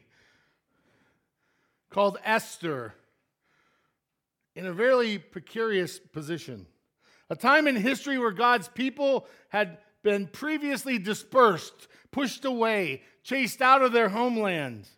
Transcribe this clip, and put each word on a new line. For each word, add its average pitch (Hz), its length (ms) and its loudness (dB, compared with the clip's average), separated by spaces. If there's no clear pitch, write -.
called 202 340 0
Esther 165 680 -4
in 180 120 -10
a 180 60 -8
very 233 440 2
precarious 190 840 -6
position. 143 680 -12
A 165 60 -4
time 294 320 4
in 269 80 2
history 254 440 -2
where 233 120 0
God's 240 360 2
people 269 600 -2
had 196 300 -2
been 202 240 0
previously 285 720 -4
dispersed, 202 880 2
pushed 269 340 -4
away, 226 560 0
chased 254 380 -2
out 262 200 6
of 254 100 4
their 226 180 4
homeland, 190 800 -2